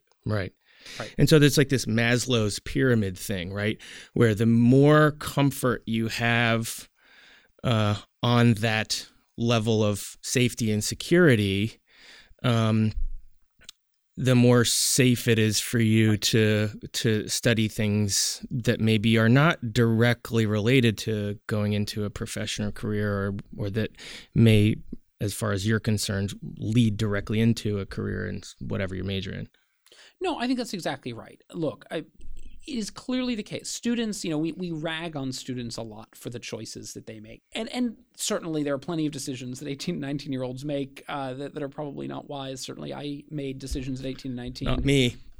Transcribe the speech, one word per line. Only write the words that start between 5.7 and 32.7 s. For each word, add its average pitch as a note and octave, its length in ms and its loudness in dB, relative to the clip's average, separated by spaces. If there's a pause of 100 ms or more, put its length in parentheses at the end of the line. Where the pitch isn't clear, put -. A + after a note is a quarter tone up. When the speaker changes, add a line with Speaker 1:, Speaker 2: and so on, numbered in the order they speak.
Speaker 1:
you A2+ 220 -2
have, A#2 800 0 (760)
uh, G#2+ 340 2 (260)
on A#2+ 320 6
that A2 520 -2 (300)
level A#2 460 2
of G#2 400 -2
safety A#2+ 480 0
and G#2 140 0
security, A2 960 4 (640)
um, A2 500 2 (1200)
the B2+ 180 2
more B2 300 6
safe - 640 2
it A#2 120 4
is G#2+ 220 2
for - 200 -2
you A2 360 4
to, G#2+ 540 2 (220)
to G#2+ 360 -2
study A2+ 380 0
things G#2 840 0
that A#2+ 300 -2
maybe A2 380 4
are A2+ 100 6
not C3+ 440 4
directly A2+ 760 2
related A2 520 4
to G#2 480 -4
going G#2 260 0
into G#2 320 -2
a G2+ 60 -4
profession G#2+ 540 -6
or G#2 60 -2
career, G#2 420 -2
or, G2+ 220 -2 (220)
or G2+ 140 -6
that A2 200 -2 (440)
may, A2 420 6 (440)
as G#2 140 -4
far G#2+ 180 -4
as G2 140 -4
you're A2 140 0
concerned, G2+ 520 -2 (260)
lead A2 380 2
directly G#2 440 -2
into A2 400 0
a F#2+ 60 -6
career G2 400 -6
in F#2+ 100 -8
s-, - 240 -16
whatever G#2 340 -4
you F#2 80 -6
major F#2+ 300 -6
in. G2 160 -10 (720)
Speaker 2:
No, F4+ 180 -4
I A#3 80 -4
think B3+ 120 -2
that's A#3 160 -6
exactly D3+ 380 -8
right. G#2 300 -16 (100)
Look, D3 380 -4
I, E3 140 -6 (600)
it C#4+ 120 -8